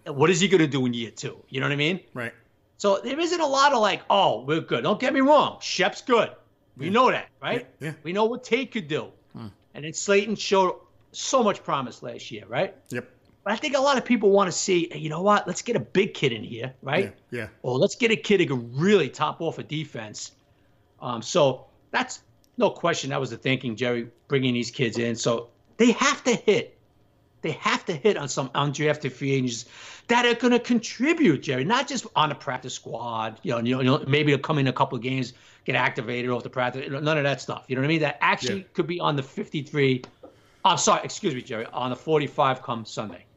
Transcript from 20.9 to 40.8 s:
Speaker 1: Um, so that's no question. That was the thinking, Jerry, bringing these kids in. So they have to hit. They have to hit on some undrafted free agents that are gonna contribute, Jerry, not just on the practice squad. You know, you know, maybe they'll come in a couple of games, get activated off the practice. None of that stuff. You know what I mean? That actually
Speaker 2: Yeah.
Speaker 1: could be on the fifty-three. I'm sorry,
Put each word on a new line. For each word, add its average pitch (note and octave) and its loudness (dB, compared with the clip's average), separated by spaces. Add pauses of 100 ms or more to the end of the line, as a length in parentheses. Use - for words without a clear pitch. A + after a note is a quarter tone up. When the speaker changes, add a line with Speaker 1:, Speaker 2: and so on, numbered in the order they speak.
Speaker 1:
Um, A#2+ -6
so C#3 2 (260)
that's - -4 (380)
no B3 4
question. E3+ -2
That C#3 -2
was B2+ -4
the A2+ -8
thinking, B2+ -2
Jerry, A#2+ -2 (200)
bringing C3 2
these A#2+ -2
kids A2+ -2
in. A#2 -2
So - -2 (300)
they A#3 6
have C4+ 2
to A#3+ 4
hit. F3+ 0 (680)
They D#3+ -4
have A3+ -2
to F#3+ -4
hit F#3 2
on C#3+ -6
some C3+ -4
undrafted D3 0
free C#3 -4
agents B2+ -2 (420)
that A#3+ 4
are A#3+ 4
gonna A#3+ 4
contribute, A#3+ 2
Jerry, C3 -2
not B3 0
just C4+ -8 (100)
on D3+ 4
the C#3+ -6
practice B2+ -8
squad. A2+ -8
You B2+ -2 (100)
know, B2 0
you B2+ 0
know, C3+ 4
maybe D3 4
they'll C3+ 2
come D#3 0
in C3+ 2
a B2+ 2
couple C3 0
of A2 -8
games, C3 -4 (300)
get B2+ -2
activated B2 -2
off A#2+ -2
the - -12
practice. B2+ -4
None C#3+ -6 (120)
of C#3+ 2
that C#3 0
stuff. - -10
You B2+ -2
know C3 0
what C#3 2
I - 0
mean? D#3+ 2
That C#3+ -2
actually G3 0
Speaker 2:
Yeah. F#3+ -16
Speaker 1:
could E3 -2
be F3 -4
on D#3+ 0
the C#3 -2
fifty-three. C3+ -2 (640)
I'm A3 4
sorry, - 4